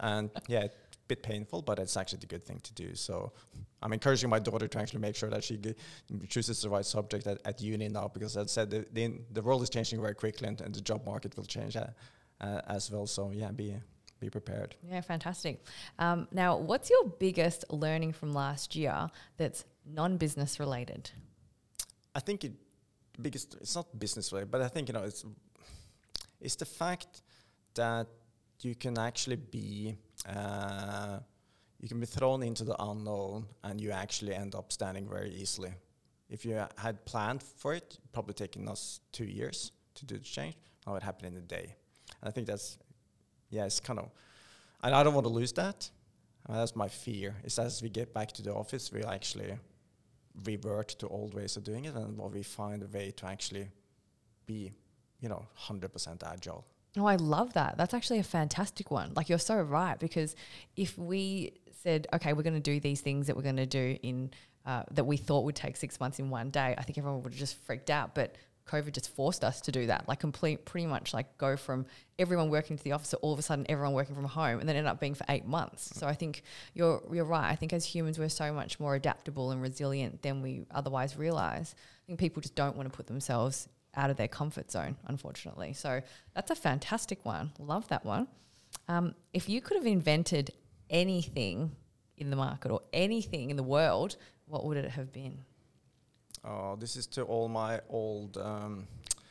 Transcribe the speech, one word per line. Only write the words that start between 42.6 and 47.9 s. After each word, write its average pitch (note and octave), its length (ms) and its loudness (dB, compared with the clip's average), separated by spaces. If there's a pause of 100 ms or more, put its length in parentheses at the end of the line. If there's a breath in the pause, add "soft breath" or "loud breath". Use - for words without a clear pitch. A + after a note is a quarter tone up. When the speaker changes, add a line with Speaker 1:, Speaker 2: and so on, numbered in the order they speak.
Speaker 1:
yeah, G#2+ 160 -2
it's G2+ 140 0
kind A#2 200 -4
of, - 100 -8 (760 loud breath)
and B2+ 120 4
I C#3+ 80 12
don't D3 100 8
want C3+ 120 6
to A#2 80 2
lose A#2 200 2
that. F#3+ 360 0 (580)
Uh, A2+ 100 -4
that's A#2 180 2
my G#2 120 0
fear, G2+ 560 -6
is - 160 -2
as A#2 220 0
we A2+ 80 -2
get A2 240 -2